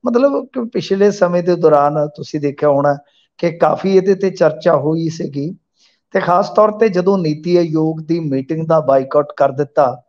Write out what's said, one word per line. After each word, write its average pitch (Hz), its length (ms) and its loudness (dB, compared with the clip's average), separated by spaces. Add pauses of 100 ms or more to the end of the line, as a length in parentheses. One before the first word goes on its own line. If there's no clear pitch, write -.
ਮਤਲਬ 269 400 0
ਕਿ 240 200 -8
ਪਿਛਲੇ 196 460 0
ਸਮੇਂ 175 320 0
ਦੇ 175 120 0
ਦੌਰਾਨ 151 600 2
ਤੁਸੀਂ 151 240 -10
ਦੇਖਿਆ 143 300 -2
ਹੋਣਾ 143 280 2 (400)
ਕਿ 175 140 -2
ਕਾਫੀ 170 460 0
ਇਹਦੇ 185 180 2
ਤੇ 190 140 -2
ਚਰਚਾ 156 460 0
ਹੋਈ 160 340 -2
ਸੀਗੀ, 147 460 -8 (560)
ਤੇ 190 80 0
ਖਾਸ 185 300 2
ਤੌਰ 214 220 2
ਤੇ 220 180 0
ਜਦੋਂ 180 280 0
ਨੀਤੀ 165 400 0
ਆਯੋਗ 160 420 0
ਦੀ 165 200 -4
ਮੀਟਿੰਗ 160 480 -4
ਦਾ 160 120 4
ਬਾਈਕਾਟ 135 580 0
ਕਰ 139 140 0
ਦਿੱਤਾ 139 580 -2